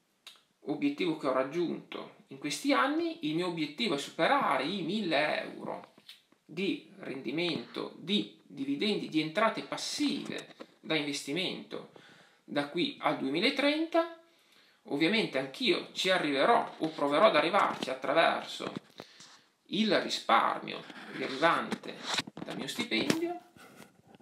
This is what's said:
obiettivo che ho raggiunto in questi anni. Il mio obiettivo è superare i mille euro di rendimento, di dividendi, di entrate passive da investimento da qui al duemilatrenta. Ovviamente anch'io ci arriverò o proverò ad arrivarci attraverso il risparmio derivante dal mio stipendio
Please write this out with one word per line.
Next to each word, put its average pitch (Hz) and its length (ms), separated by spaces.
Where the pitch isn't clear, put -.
obiettivo 147 560
che 151 100
ho 131 40
raggiunto 143 840
in 135 100
questi 269 360
anni. 302 540
Il 302 80
mio 339 120
obiettivo 165 480
è 143 40
superare 175 640
i 185 160
mille 160 600
euro - 520
di 170 520
rendimento, 139 1000
di - 480
dividendi, 147 640
di 156 120
entrate 156 420
passive - 920
da - 160
investimento 147 960
da 143 240
qui - 320
al 147 180
duemilatrenta. 285 1000
Ovviamente 165 540
anch'io 151 560
ci - 160
arriverò 156 720
o 160 100
proverò 147 380
ad - 80
arrivarci 160 540
attraverso - 840
il 190 280
risparmio - 840
derivante 131 840
dal - 140
mio - 100
stipendio 330 720